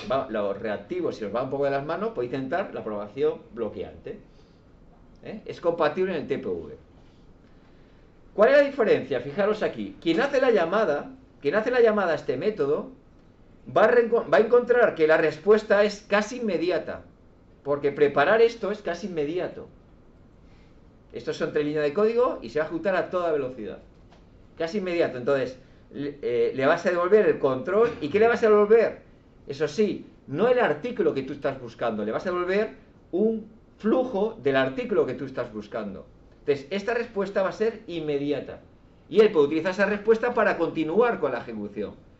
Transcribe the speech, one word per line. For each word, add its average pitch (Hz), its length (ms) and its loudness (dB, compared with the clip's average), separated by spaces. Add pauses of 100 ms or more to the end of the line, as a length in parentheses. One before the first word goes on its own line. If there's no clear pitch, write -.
va, 131 200 -2
lo 104 240 -2
reactivo, 113 580 -6
si 107 140 -8
os 98 100 -6
va 127 80 -2
un 135 60 -6
poco 139 160 -2
de 139 60 0
las 139 140 -4
manos, 185 260 -6
podéis 123 200 -6
intentar 139 440 -6
la 113 80 -10
programación 110 560 -4 (140)
bloqueante. 98 640 -10 (1040)
¿Eh? 196 220 -14
Es - 140 -14
compatible 170 560 0
en 143 60 -4
el - 60 -10
T 131 100 -2
P 113 100 -8
V. 82 280 -8 (1600)
¿Cuál 220 160 6
es 285 60 6
la 285 60 8
diferencia? 180 560 0
Fijaros 196 440 -2
aquí. 107 360 -6
Quien 165 220 0
hace 277 180 0
la 254 120 2
llamada, 175 580 0 (320)
quien 147 140 0
hace 214 160 2
la 247 100 6
llamada 208 320 4
a - 20 0
este 135 220 -4
método, 165 540 -2 (840)
va 190 100 6
a 240 60 6
reenco-, 233 400 2
va 175 60 6
a 214 40 8
encontrar 233 540 4
que 156 120 4
la 160 100 6
respuesta 202 640 4
es 202 240 -2
casi 208 300 0
inmediata. 170 640 -2 (640)
Porque 143 280 0
preparar 147 500 4
esto 226 300 2
es 208 120 -8
casi 175 240 -6
inmediato. 160 600 -6 (1400)
Estos 143 260 -10
son 151 160 -6
tres 151 120 0
líneas 151 180 -2
de 143 100 0
código 233 500 2
y 117 60 -10
se 147 100 -4
va 160 60 0
a - 20 -10
ejecutar 175 280 -2
a - 140 -2
toda 175 220 -2
velocidad. 127 480 -6 (800)
Casi 170 200 -4
inmediato. 170 400 -2
Entonces, 127 400 -2 (340)
le, 143 300 -10
eh, 120 320 0
le 131 140 0
vas 170 180 2
a 180 60 2
devolver 180 340 4
el 151 140 2
control. 180 500 0 (120)
¿Y 147 80 -4
qué 202 100 0
le 226 80 6
vas 233 160 0
a 220 60 4
devolver? 208 520 4 (460)
Eso 147 200 -4
sí, 196 380 -2 (220)
no 160 200 0
el 247 120 4
artículo 160 540 0
que 131 100 -4
tú 139 100 -8
estás 135 260 -6
buscando. 113 460 -6
Le 107 60 -4
vas 160 160 -4
a 180 40 -4
devolver 185 400 -2 (400)
un 220 360 -2 (300)
flujo 226 640 -2
del 135 140 2
artículo 147 480 0
que 127 80 -6
tú 131 120 -10
estás 117 280 -8
buscando. 101 520 -10 (340)
Entonces, 139 300 -4
esta 202 240 -4
respuesta 202 480 -4
va 185 80 0
a 165 40 -10
ser - 340 -4
inmediata. 147 760 -4 (480)
Y 175 100 2
él 208 120 8
puede 147 160 4
utilizar 160 240 0
esa 196 140 0
respuesta 208 480 2
para 196 240 2
continuar 165 600 0
con 139 120 0
la 117 80 -4
ejecución, 104 540 -10 (260)